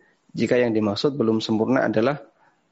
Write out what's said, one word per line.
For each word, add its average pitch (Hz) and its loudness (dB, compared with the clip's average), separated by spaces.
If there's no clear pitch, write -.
jika 120 0
yang 120 2
dimaksud 107 0
belum 113 0
sempurna 113 0
adalah 113 0